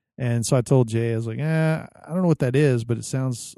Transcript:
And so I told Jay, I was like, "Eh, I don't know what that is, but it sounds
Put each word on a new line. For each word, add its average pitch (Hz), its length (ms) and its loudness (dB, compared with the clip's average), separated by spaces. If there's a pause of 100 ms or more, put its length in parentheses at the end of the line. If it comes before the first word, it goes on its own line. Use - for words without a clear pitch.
(180)
And 117 260 -2
so 139 120 2
I 123 40 4
told 123 280 4
Jay, 117 260 -2
I - 20 -2
was 113 100 -4
like, 113 120 -8
"Eh, 139 40 -6
I 160 680 -2
don't 170 120 -4
know 180 80 2
what 156 120 2
that 123 140 2
is, 131 300 4
but 117 140 -2
it 110 80 -10
sounds 131 520 -4